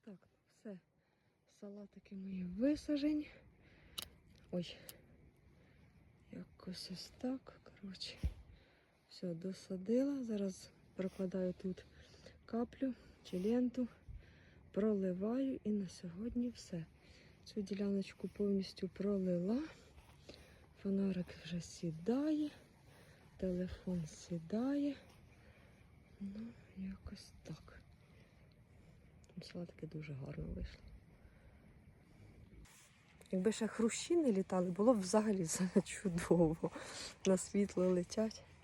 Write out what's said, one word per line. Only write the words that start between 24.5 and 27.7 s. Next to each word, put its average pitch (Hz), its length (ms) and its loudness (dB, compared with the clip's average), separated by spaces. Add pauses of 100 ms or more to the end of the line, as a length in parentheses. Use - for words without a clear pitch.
Ну, 202 260 -6 (300)
якось 190 560 -10 (100)
так. - 400 -12 (1400)